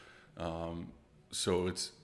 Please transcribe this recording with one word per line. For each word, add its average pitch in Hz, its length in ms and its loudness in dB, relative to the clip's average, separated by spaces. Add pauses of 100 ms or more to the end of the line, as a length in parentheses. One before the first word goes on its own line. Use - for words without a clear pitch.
(360)
Um, 85 560 -4 (380)
so 90 360 4
it's, - 260 -2 (100)